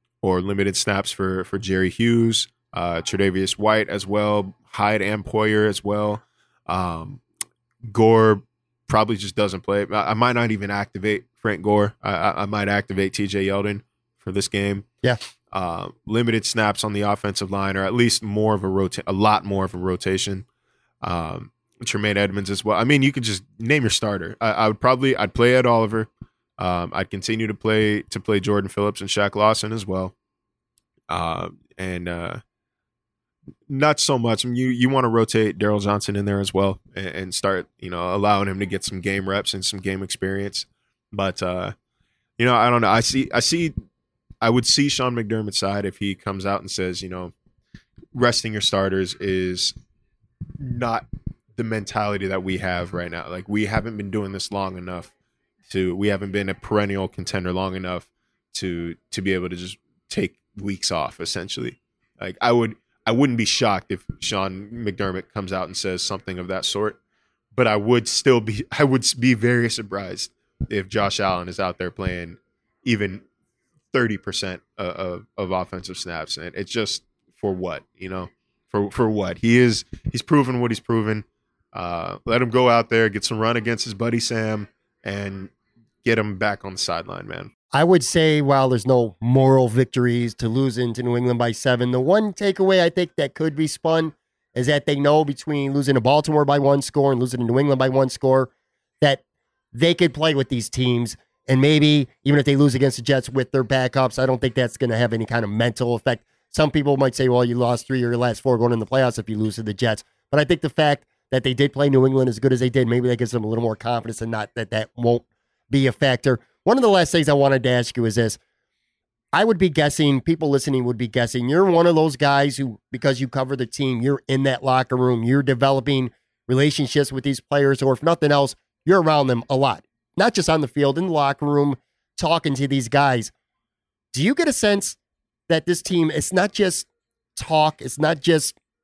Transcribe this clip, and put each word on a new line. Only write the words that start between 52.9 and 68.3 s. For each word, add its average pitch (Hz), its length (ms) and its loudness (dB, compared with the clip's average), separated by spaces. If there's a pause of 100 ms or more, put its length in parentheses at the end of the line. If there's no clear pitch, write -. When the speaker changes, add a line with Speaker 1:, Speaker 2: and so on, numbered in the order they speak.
Speaker 1:
right 87 160 -6
now. 85 180 -10
Like, 90 200 -12
we 104 180 0
haven't 107 300 -4
been 101 140 -8
doing 101 200 -4
this 98 220 -8
long 95 240 -6
enough 90 360 -12 (580)
to, 92 260 -2
we 101 120 0
haven't 98 240 -4
been 98 160 -2
a 95 60 -6
perennial 98 540 -2
contender 90 440 -6
long 92 220 -4
enough 90 340 -8 (460)
to, 85 420 -8 (140)
to - 100 -8
be 95 120 -2
able 90 160 -2
to 87 80 -10
just 90 220 -14 (300)
take - 300 -6 (180)
weeks 101 340 -6
off, 80 300 -6
essentially. 82 600 -8 (400)
Like, 92 200 -10
I 120 120 2
would, 117 240 0 (280)
I 110 60 0
wouldn't 123 280 2
be 113 60 -2
shocked 101 460 -2
if 95 140 -8 (160)
Sean 98 520 -6
McDermott 98 600 -6
comes 95 200 -8
out 92 140 -4
and 92 100 -14
says 92 260 -4
something 92 360 -8
of 90 100 -10
that 95 160 -4
sort, 104 360 -4 (540)
but 123 120 2
I 107 100 2
would 113 300 2
still 127 340 4